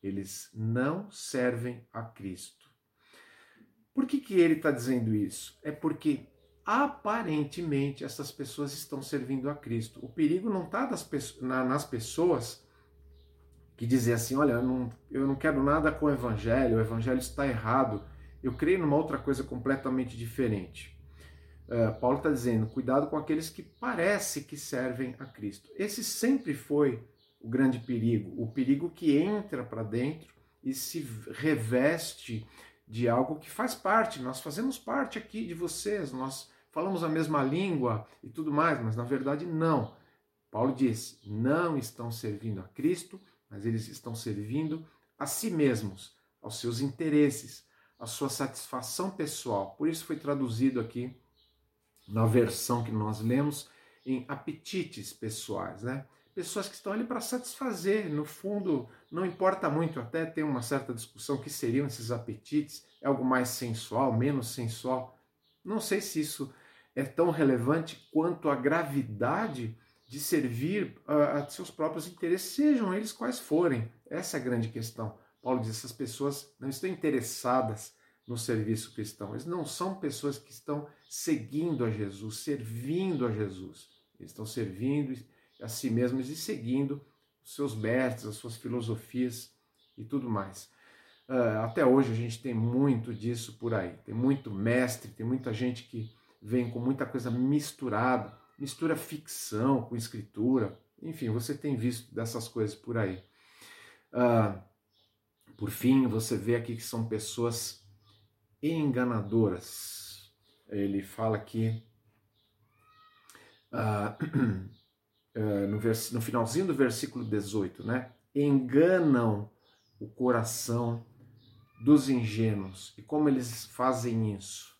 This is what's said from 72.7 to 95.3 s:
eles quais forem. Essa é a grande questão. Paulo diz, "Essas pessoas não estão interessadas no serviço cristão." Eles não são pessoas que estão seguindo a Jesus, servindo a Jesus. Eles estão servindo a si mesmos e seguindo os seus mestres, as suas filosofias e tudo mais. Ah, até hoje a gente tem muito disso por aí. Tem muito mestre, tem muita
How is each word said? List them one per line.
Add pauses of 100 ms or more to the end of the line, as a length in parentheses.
eles
quais
forem. (180)
Essa
é
a
grande
questão. (240)
Paulo
diz,
"Essas
pessoas
não
estão
interessadas (340)
no
serviço
cristão."
Eles
não
são
pessoas
que
estão (220)
seguindo
a
Jesus,
servindo
a
Jesus. (300)
Eles
estão
servindo (420)
a
si
mesmos
e
seguindo (400)
os
seus
mestres,
as
suas
filosofias (460)
e
tudo
mais. (580)
Ah,
até
hoje
a
gente
tem
muito
disso
por
aí.
Tem
muito
mestre,
tem
muita